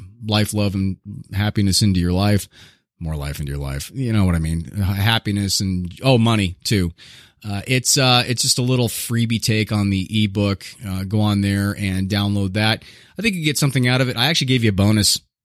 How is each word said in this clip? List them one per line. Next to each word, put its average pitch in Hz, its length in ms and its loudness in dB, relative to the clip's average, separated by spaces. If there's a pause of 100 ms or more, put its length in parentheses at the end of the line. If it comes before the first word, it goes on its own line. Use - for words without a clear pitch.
(220)
life, 107 300 0
love, 104 220 0
and 95 240 -2 (340)
happiness 101 480 2
into 95 200 4
your 87 120 2
life. 101 360 2 (500)
More 78 180 -6
life 71 240 -6
into 71 100 -6
your 71 100 -6
life. 69 340 -6
You 120 180 -2
know 101 140 4
what 87 80 4
I 82 60 0
mean? 80 360 -4
Uh, 101 60 -2
happiness 101 800 0
and, 90 300 -2 (120)
oh, 131 160 4
money 107 460 2
too. 90 280 0 (500)
Uh, 101 240 -8
it's, 127 300 0
uh, 127 320 4
it's 117 140 -2
just 131 160 0
a 127 40 0
little 123 260 2
freebie 117 520 -2
take 107 320 0
on 104 160 2
the 98 360 0
ebook. 101 420 0 (200)
Uh, 95 180 -6
go 107 180 0
on 104 180 2
there 101 380 0
and 95 320 -2
download 101 420 -2
that. 110 320 -2 (340)
I 185 40 -8
think 214 140 0
you 160 100 -4
get 147 100 0
something 131 320 2
out 127 140 2
of 127 80 -2
it. 113 80 -8
I 123 80 2
actually 156 220 0
gave 127 140 2
you 110 60 4
a 98 60 2
bonus 104 440 2 (260)